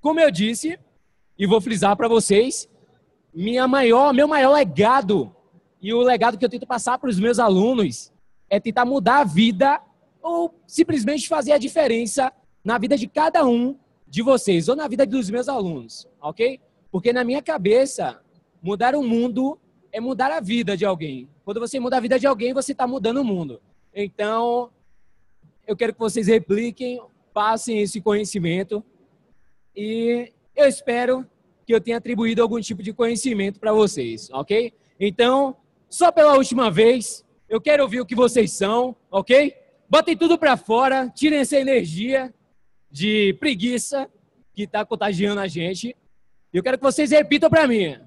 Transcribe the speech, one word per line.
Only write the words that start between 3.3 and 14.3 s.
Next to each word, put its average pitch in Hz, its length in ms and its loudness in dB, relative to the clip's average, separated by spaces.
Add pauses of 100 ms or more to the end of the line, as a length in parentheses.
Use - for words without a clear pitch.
minha 233 340 -2
maior, 262 460 4
meu 285 160 4
maior 277 240 4
legado 202 840 2 (460)
e 202 120 -8
o 233 80 2
legado 240 360 2
que 190 80 -2
eu 233 40 2
tento 247 180 -8
passar 247 320 -4
pros 233 200 -2
meus 220 200 0
alunos 208 760 0 (360)
é 202 120 0
tentar 233 240 0
mudar 254 360 2
a 285 40 4
vida 226 560 2 (400)
ou 339 340 -4 (120)
simplesmente 302 640 -2
fazer 294 240 0
a 294 60 4
diferença 254 760 -2 (300)
na 226 160 -2
vida 240 180 0
de 233 120 -6
cada 320 360 0
um 247 320 0 (300)
de 147 160 -6
vocês 202 460 2